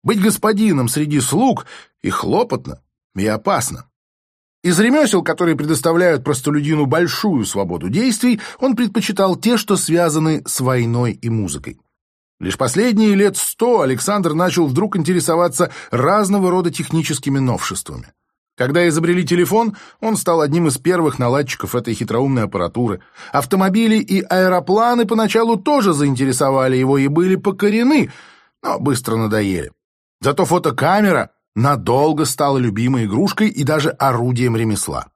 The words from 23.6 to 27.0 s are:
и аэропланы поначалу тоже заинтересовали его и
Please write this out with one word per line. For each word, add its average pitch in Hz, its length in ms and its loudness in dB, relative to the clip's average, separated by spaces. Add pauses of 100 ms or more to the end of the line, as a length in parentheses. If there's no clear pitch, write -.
и 196 240 0
аэропланы 185 840 2
поначалу 226 500 2
тоже 233 380 2
заинтересовали 135 840 2
его 131 220 2
и 135 100 2